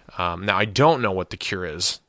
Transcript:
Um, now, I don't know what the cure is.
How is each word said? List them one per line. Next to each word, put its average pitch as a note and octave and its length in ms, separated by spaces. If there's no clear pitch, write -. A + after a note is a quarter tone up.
Um, F2 300
now, G2+ 100
I G2+ 80
don't C3 380
know G#2 100
what F#2 160
the - 80
cure F#2 300
is. E2 420